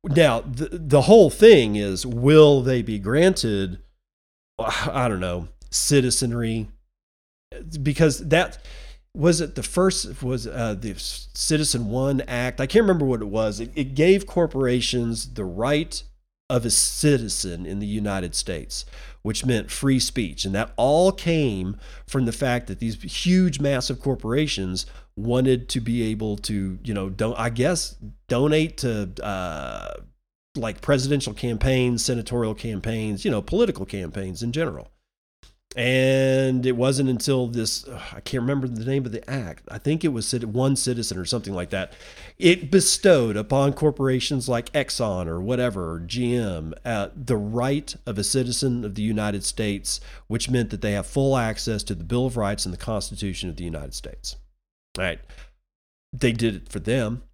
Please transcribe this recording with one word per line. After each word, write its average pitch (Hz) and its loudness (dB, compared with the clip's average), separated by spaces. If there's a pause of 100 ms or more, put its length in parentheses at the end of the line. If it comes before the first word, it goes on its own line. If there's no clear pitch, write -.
Now, 139 4
the, 139 -6
the 147 4
whole 190 10
thing 139 10
is, 98 -2
will 139 8
they 123 0
be 104 -4
granted, 104 2 (800)
I 120 0
don't 98 0
know, 90 -4 (220)
citizenry? 117 0 (1120)
Because 147 2 (100)
that, 160 2 (560)
was 165 4
it 151 -6
the 131 -6
first, 185 -2
was, 123 -4
uh, 113 -4
the 104 -8
Citizen - -2
One 131 0
Act? 123 -4
I 135 0
can't 220 6
remember 175 4
what 117 0
it 104 -6
was. 107 0
It, 117 -8
it 135 -4
gave 190 6
corporations 123 0
the 107 -6
right 135 -2 (480)
of 123 0
a 165 0
citizen 107 0
in 92 -6
the 104 -4
United 101 -2
States, - -6 (380)
which 110 -4
meant 120 0
free 135 2
speech. 104 -4
And 95 -2
that 107 -4
all 156 4
came 120 -2 (280)
from 131 0
the 113 -2
fact 123 -2
that 95 -8
these 113 -4
huge, 180 2
massive 139 -2
corporations 113 -2 (320)
wanted 123 2
to 131 -2
be 117 -2
able 107 -4
to, 95 -4
you 113 -6
know, 98 -4
don't, 110 -4
I 113 -2
guess, 127 -2 (320)
donate 151 0
to, 107 -2 (140)
uh, 71 -8 (640)
like, 113 -6
presidential 135 0
campaigns, 123 2
senatorial 120 -2
campaigns, 107 -4
you 202 2
know, 107 0
political 175 0
campaigns 92 -8
in 120 -4
general. 120 -6 (840)
And 131 2
it 131 2
wasn't 131 2
until 127 0
this, 117 -4
ugh, 127 -14 (120)
I - -14
can't 127 -4
remember 135 0
the 113 -6
name 135 0
of 107 -6
the - -10
act. 120 -8
I 110 -12
think 156 0
it 165 0
was 117 -2
Citi-, 120 -4
One 127 2
Citizen 117 -2
or 92 -6
something 101 -4
like 90 -6
that. 95 -6 (440)
It 175 4
bestowed 147 4
upon 139 2
corporations 135 0
like 120 -2
Exxon 104 -2
or 82 -4
whatever, 101 -2
or 82 -6
G 120 -2
M, 87 -4 (100)
uh, 107 -4
the 123 -2
right 120 -2 (100)
of 107 -6
a 101 -2
citizen 123 0
of 101 -8
the 107 -4
United 104 -2
States, - -4 (260)
which 113 -4
meant 120 0
that 98 -8
they 107 -2
have 98 -4
full 135 0
access 110 -2
to 104 -6
the 82 -8
Bill 123 0
of 120 -4
Rights 104 -2
and 90 -6
the 90 -10
Constitution 98 -6
of 76 -8
the 87 -10
United 73 -8
States. - -12 (600)
All 90 -4
right. 87 -4 (920)
They 127 0
did 113 0
it - -14
for 107 -10
them. 117 -2